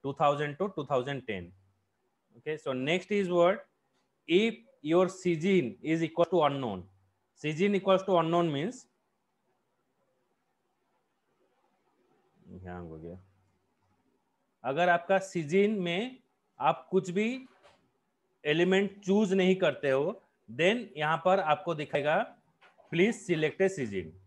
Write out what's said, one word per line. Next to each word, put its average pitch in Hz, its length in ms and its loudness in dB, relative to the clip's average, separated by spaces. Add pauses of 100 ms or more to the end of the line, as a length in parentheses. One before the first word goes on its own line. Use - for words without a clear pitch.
टू 139 100 -6
थाउजेंड 147 440 0
to 196 120 -4
two 160 220 -8
thousand 135 400 -2
ten। 90 180 -8 (880)
Okay, 151 180 -8
so 147 160 -8
next 147 440 -2
is 185 160 -2
what? 180 320 4 (640)
If 214 260 2 (360)
your 180 180 4
season 170 760 0
is 165 240 -2
equal 165 240 0
to 175 160 2
unknown, 120 380 -4 (580)
season 165 360 0
equals 190 280 2
to 185 140 2
unknown 165 320 0
means, 175 260 -6 (3750)
ध्यान 90 380 -14
हो 80 120 -16
गया, 85 200 -16 (1500)
अगर 156 240 0
आपका 175 300 2
सीजन 190 580 0 (120)
में 220 280 -6 (440)
आप 156 300 -2
कुछ 180 200 0
भी 208 180 -2 (1160)
element 185 600 2
choose 190 300 2
नहीं 190 220 4
करते 190 340 0
हो, 147 320 0 (400)
then 214 220 2 (120)
यहाँ 156 280 -2
पर 185 160 4
आपको 156 340 -2
दिखाएगा, 151 440 -2 (760)
"Please 196 340 2
select 156 400 0
a - 100 0
season।" 98 320 -6 (160)